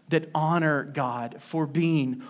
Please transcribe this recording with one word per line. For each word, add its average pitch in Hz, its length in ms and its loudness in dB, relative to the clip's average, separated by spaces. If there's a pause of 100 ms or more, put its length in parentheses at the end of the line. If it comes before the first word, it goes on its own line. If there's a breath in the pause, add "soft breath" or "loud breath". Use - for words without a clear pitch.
that 160 240 0
honor 156 500 2
God 123 580 -4
for 160 260 -2
being 143 640 2